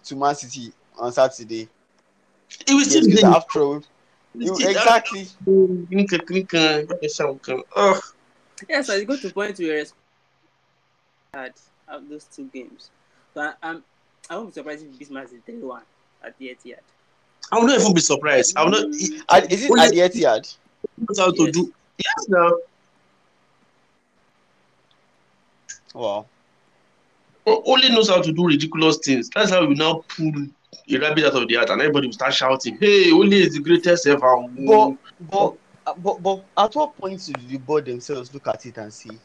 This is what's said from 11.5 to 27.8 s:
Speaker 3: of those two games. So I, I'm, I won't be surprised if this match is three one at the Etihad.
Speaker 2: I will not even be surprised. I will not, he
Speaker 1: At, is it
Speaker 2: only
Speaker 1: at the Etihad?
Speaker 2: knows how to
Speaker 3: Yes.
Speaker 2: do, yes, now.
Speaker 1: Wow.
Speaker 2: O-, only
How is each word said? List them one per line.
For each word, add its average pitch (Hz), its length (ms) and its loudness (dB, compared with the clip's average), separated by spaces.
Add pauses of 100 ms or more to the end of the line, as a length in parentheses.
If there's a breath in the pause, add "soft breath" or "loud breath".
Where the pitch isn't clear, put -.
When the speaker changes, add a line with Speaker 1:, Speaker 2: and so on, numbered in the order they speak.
Speaker 3:
of 147 200 -20
those 151 140 -18 (100)
two 139 200 -18
games. - 360 -20 (440)
So 147 80 -10
I, 151 100 -8 (100)
I'm, 165 220 -14 (460)
I 170 80 -12
won't 220 120 -14
be - 40 -20
surprised 151 320 -16
if 135 120 -20
this 143 120 -20
match 135 240 -16
is 117 120 -20
three 120 160 -18
one 123 220 -16 (400)
at - 140 -20
the 135 80 -18 (100)
Etihad. - 300 -20 (680)
Speaker 2:
I 196 80 -2
will 233 80 4
not 269 140 4
even 196 120 2
be 165 80 4
surprised. 143 560 0
I 156 60 2
will 180 80 2
not, 214 240 -2
he - 320 -8
Speaker 1:
At, 180 240 4
is 202 140 -2
it - 60 2
Speaker 2:
only 240 120 4
Speaker 1:
at 220 80 2
the 165 160 2
Etihad? 143 480 0 (420)
Speaker 2:
knows 202 220 -6
how 185 120 4
to 165 140 0
Speaker 3:
Yes. 151 80 -4
Speaker 2:
do, 170 200 -4 (240)
yes, - 320 -6
now. 175 220 2 (3500)
Speaker 1:
Wow. 107 320 -8 (1200)
Speaker 2:
O-, 220 180 2
only 262 240 2